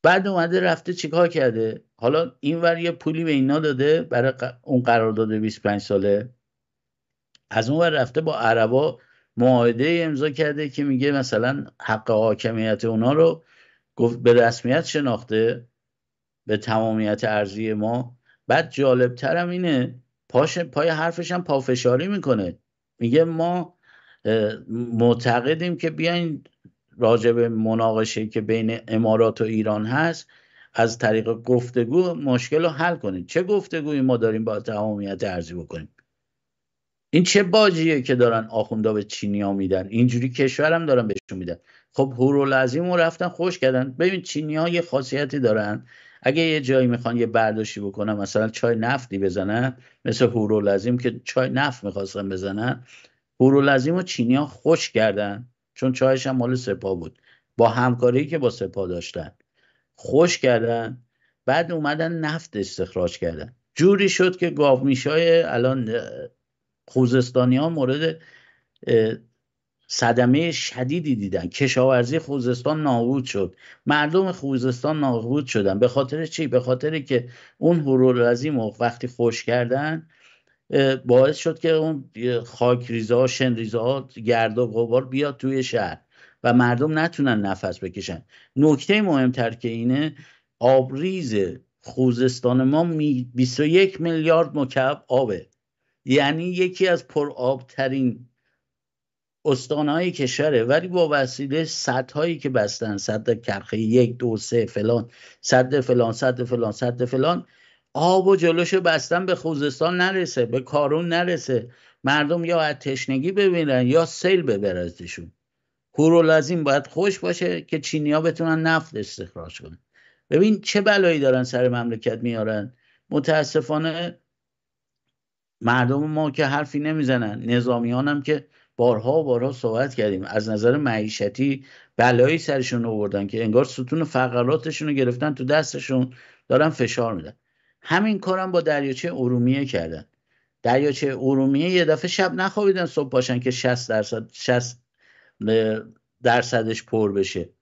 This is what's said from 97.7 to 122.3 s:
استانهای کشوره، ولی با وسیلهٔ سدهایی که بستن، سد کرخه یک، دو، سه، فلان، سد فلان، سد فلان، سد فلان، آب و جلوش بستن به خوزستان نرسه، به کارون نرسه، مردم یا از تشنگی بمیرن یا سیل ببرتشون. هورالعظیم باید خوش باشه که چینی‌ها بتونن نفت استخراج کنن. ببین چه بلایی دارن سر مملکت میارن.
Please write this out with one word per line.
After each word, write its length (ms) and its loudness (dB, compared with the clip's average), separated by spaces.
استانهای 640 0
کشوره، 520 0
ولی 240 2
با 240 2
وسیلهٔ 520 -2
سدهایی 760 -4
که 120 -6
بستن، 480 -2
سد 440 -2
کرخه 360 -6
یک، 400 4
دو، 200 -2
سه، 280 0
فلان، 440 -2
سد 380 2
فلان، 320 2
سد 320 -2
فلان، 280 -2
سد 340 -4
فلان، 400 -2
آب 340 4
و 80 6
جلوش 380 2
بستن 520 0
به 100 0
خوزستان 640 -2
نرسه، 480 0
به 140 -4
کارون 480 -2
نرسه، 640 -2
مردم 420 0
یا 160 0
از 140 -2
تشنگی 560 -4
بمیرن 560 2
یا 180 4
سیل 360 0
ببرتشون. 920 -4
هورالعظیم 680 4
باید 240 0
خوش 320 -2
باشه 420 -4
که 180 -6
چینی‌ها 420 -2
بتونن 400 0
نفت 340 0
استخراج 640 -12
کنن. 160 -18
ببین 320 4
چه 200 0
بلایی 380 4
دارن 240 4
سر 260 0
مملکت 540 -4
میارن. 500 -4